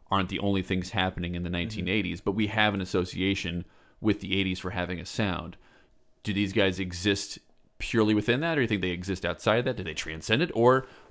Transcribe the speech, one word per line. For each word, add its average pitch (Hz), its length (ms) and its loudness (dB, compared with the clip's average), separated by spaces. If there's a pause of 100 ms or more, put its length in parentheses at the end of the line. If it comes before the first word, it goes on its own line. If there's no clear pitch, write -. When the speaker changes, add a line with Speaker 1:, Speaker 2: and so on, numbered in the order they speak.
Speaker 1:
aren't 98 200 2
the 95 100 -4
only 98 240 0
things 92 280 -2
happening 92 440 -2
in 87 80 -4
the 85 60 -4
Speaker 2:
Mm-hmm. 85 40 -4
Speaker 1:
nineteen 87 360 -4
eighties, 92 320 0
but 98 120 -2
we 107 140 0
have 107 280 2
an 98 60 -2
association 90 840 -2 (360)
with 104 200 0
the 95 180 -2
eighties 95 220 0
for 90 100 -4
having 90 300 -4
a 82 40 -10
sound. 90 520 -4 (680)
Do 107 100 -4
these 98 200 0
guys 98 260 2
exist 95 640 -2 (380)
purely 110 360 4
within 110 240 4
that, 165 140 0
or 151 80 2
do - 20 4
you 117 60 2
think 101 140 0
they 92 80 0
exist 92 360 -4
outside 95 300 2
of 123 80 2
that? 127 120 -2
Do 104 60 -8
they 80 120 -6
transcend 82 480 -2
it, 175 120 -2
or 123 320 6 (240)